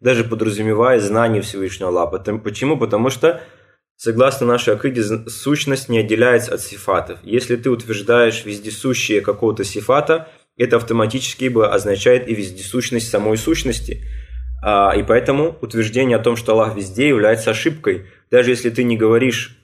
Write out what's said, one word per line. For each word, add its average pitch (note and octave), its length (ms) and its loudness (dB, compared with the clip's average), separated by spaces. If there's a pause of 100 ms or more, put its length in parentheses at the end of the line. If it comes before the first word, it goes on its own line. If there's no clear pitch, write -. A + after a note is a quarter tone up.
даже A#2 220 2
подразумевая A2 760 0
знание G#2+ 420 0
Всевышнего F#2+ 480 -6
Аллаха. F2 220 -2
Потом, G2 280 -6
почему? B2+ 380 -4
Потому A2+ 320 0
что, D#3 320 0 (560)
согласно B2 500 0
нашей A#2+ 260 2
акиде, A#2+ 280 -2
з-, A2 280 -4
сущность C#3 600 -4
не A#2 100 2
отделяется A2 540 2
от F#2+ 80 -4
сифатов. F2+ 640 -4
Если A#2+ 340 -2
ты B2 120 -2
утверждаешь A2+ 760 0
вездесущее G#2+ 760 -4
какого-то G#2 440 0
сифата, D3 640 0 (260)
это A#2+ 220 2
автоматически A#2 720 -2
бы A2+ 180 2
означает G2+ 640 2
и A2+ 40 -2
вездесущность A2 760 -6
самой G#2+ 280 0
сущности. - 680 -4 (600)
А, G2+ 340 4
и G#2 60 0
поэтому C#3 580 2
утверждение A2+ 560 0
о A2 60 -2
том, A#2 120 2
что A2 180 0
Аллах G#2+ 220 2
везде, G2+ 340 -2
является A2+ 420 4
ошибкой. G#2+ 540 -2 (260)
Даже B2 180 6
если A#2+ 220 0
ты B2 120 -2
не A#2 140 2
говоришь A2+ 680 2